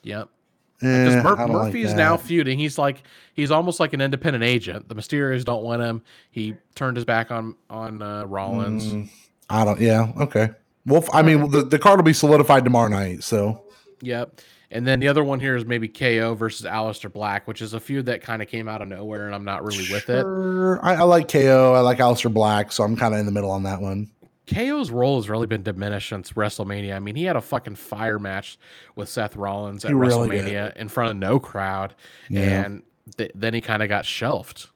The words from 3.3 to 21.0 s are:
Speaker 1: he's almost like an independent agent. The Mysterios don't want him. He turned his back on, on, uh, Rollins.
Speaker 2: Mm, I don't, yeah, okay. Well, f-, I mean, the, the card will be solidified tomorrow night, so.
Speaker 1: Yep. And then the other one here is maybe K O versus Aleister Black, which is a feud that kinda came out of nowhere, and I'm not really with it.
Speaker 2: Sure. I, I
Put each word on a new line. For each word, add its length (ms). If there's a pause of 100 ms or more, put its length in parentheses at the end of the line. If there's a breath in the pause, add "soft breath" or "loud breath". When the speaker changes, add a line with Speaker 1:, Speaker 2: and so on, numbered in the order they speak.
Speaker 1:
he's 160
almost 300
like 140
an 80
independent 420
agent. 440
The 60
Mysterios 520
don't 180
want 180
him. 220 (260 soft breath)
He 240 (220)
turned 220
his 80
back 260
on, 240 (160)
on, 320
uh, 240
Rollins. 580
Speaker 2:
Mm, 240 (400 soft breath)
I 160
don't, 160
yeah, 380
okay. 300 (360)
Well, 160
f-, 100
I 120
mean, 260
the, 140
the 160
card 180
will 60
be 100
solidified 520
tomorrow 240
night, 340
so. 400 (380 soft breath)
Speaker 1:
Yep. 400 (300 soft breath)
And 140
then 140
the 80
other 160
one 160
here 160
is 80
maybe 240
K 340
O 120
versus 320
Aleister 460
Black, 360
which 140
is 120
a 60
feud 280
that 180
kinda 200
came 220
out 140
of 80
nowhere, 380
and 60
I'm 120
not 180
really 280
with 180
it. 120
Speaker 2:
Sure. 640
I, 120
I 80